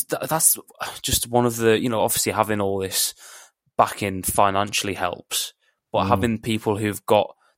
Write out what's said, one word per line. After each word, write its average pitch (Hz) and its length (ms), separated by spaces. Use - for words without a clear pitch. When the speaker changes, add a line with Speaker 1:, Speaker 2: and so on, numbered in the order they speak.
Speaker 1:
th-, - 180
that's - 300
just - 260
one 120 160
of 117 120
the, 113 220
you 123 100
know, 110 120
obviously 110 300
having 104 300
all 98 180
this - 340
backing 98 460
financially 101 720
helps, - 580
but 98 140
Speaker 2:
Mm. - 40
Speaker 1:
having 110 320
people 110 360
who've 104 280
got 104 300